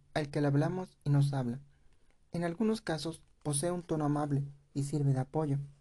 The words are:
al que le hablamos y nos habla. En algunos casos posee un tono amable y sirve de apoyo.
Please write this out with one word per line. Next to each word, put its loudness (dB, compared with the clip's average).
al -2
que -2
le 4
hablamos 0
y 0
nos 4
habla. -2
En -2
algunos 0
casos -6
posee 0
un -4
tono 0
amable 0
y -2
sirve 2
de 2
apoyo. -2